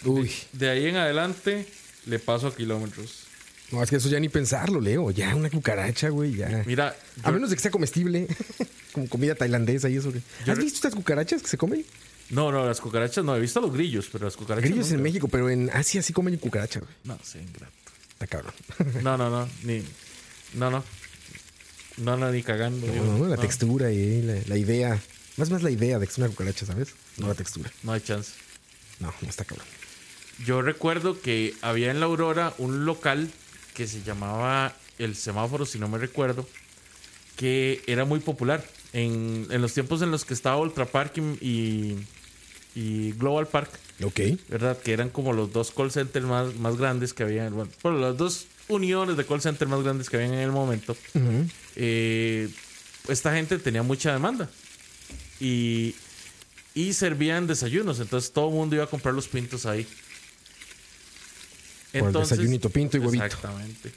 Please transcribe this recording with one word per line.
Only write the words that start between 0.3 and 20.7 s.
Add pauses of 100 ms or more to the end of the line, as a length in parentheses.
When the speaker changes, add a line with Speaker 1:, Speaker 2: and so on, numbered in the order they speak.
Speaker 2:
De,
de
ahí
en
adelante, (400)
le
paso
a
kilómetros". (480)
Speaker 1:
No,
es
que
eso
ya
ni
pensarlo,
Leo.
Ya
una
cucaracha,
güey,
ya.
Speaker 2:
Mira, (280)
Speaker 1:
A
Speaker 2:
yo
Speaker 1:
menos
de
que
sea
comestible, (340)
<laughs>
como
comida
tailandesa
y
eso,
güey. (240)
Speaker 2:
Yo
Speaker 1:
¿Has
Speaker 2:
re-
Speaker 1:
visto
estas
cucarachas
que
se
comen? (460)
Speaker 2:
No,
no,
las
cucarachas
no.
He
visto
los
grillos,
pero
las
cucarachas
Speaker 1:
Grillos
en
Speaker 2:
nunca.
Speaker 1:
México,
pero
en
Asia
sí
comen
cucaracha,
güey. (120)
Speaker 2:
No,
sí,
ingrato. (400)
Speaker 1:
Está
cabrón. (240)
<laughs>
Speaker 2:
No,
no,
no. (140)
Ni, (720)
no,